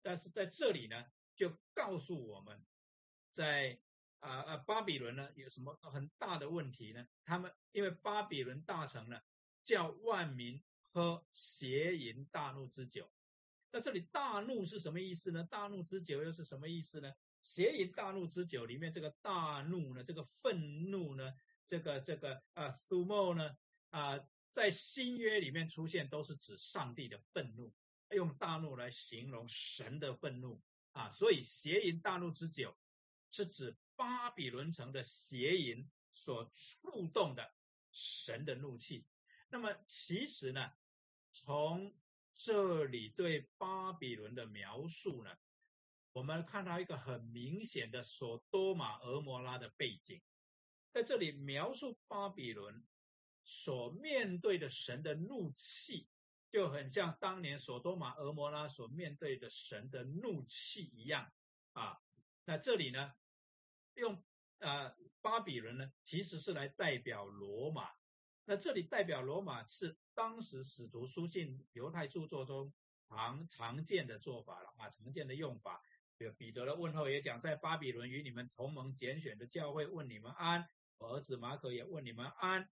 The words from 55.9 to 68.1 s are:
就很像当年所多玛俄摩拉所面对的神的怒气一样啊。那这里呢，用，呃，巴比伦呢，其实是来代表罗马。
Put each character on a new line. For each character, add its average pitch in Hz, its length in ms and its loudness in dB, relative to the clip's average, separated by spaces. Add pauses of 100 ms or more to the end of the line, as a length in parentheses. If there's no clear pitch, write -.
就 196 180 6
很 135 240 -2
像 170 260 4
当 185 220 0
年 143 180 -2
所 123 220 -4
多 180 160 0
玛 131 200 -2
俄 147 160 -2
摩 147 180 0
拉 151 180 -2
所 123 200 -8
面 147 280 -4
对 139 220 0
的 123 100 -8
神 107 420 -8
的 127 140 -6
怒 165 400 -2
气 - 480 -4
一 113 120 -16
样 139 280 -2 (400)
啊。 107 260 -4 (460)
那 160 140 0
这 233 180 6
里 143 140 4
呢， 139 240 -2 (800)
用， 226 280 0 (360)
呃， 143 360 0 (280)
巴 220 180 6
比 139 200 -2
伦 117 180 -6
呢， 135 120 -4 (120)
其 175 200 0
实 180 160 -4
是 135 140 0
来 139 160 0
代 143 300 2
表 117 260 -4
罗 101 460 -4
马。 110 200 -2 (540)